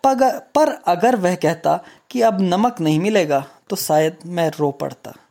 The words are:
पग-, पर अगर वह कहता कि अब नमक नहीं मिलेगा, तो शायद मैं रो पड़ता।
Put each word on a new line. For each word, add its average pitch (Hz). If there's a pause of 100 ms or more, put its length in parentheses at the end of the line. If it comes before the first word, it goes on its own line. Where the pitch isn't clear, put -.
पग-, 262 (140)
पर 302
अगर 208
वह 180
कहता 160 (260)
कि 247
अब 220
नमक 190
नहीं 156
मिलेगा, 165 (240)
तो 196
शायद 156 (100)
मैं 170
रो 147
पड़ता। 139 (180)